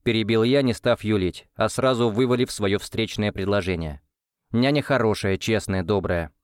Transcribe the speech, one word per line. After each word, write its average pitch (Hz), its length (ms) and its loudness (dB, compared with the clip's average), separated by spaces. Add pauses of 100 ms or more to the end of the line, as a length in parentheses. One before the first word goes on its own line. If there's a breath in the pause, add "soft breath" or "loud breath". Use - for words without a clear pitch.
перебил 110 400 2
я, 131 180 4
не 123 120 2
став 120 280 -2
юлить, 101 540 -2
а 110 140 0
сразу 123 400 0
вывалив 120 420 0
своё 101 280 0
встречное 104 520 -4
предложение. 92 720 -2 (500)
«Няня 135 300 2
хорошая, 107 560 0
честная, 98 460 -2
добрая, 90 500 -2 (100)